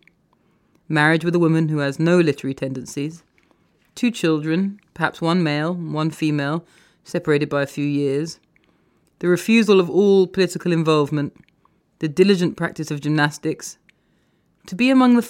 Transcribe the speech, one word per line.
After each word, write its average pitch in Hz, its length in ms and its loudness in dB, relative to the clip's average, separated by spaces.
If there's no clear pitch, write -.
Marriage 156 320 2
with 170 120 -2
a 175 40 2
woman 160 300 2
who 151 120 -2
has 139 180 -4
no 170 200 4
literary 139 360 0
tendencies, 139 680 -8
two 240 160 -2
children, 165 720 -2
perhaps - 260 -4
one 170 220 0
male, 151 320 -2
one 156 340 -4
female, 151 560 -4
separated 147 460 -2
by 143 100 -2
a 139 60 -2
few 143 180 -8
years, 143 560 -4
the 175 100 -4
refusal 196 520 4
of 175 100 0
all 196 360 4
political 180 460 -2
involvement, 151 600 0
the 160 100 -4
diligent 180 480 2
practice 165 340 -8
of 147 120 -8
gymnastics, 151 720 -2
to - 100 -14
be 240 140 0
among 254 260 4
the 240 160 4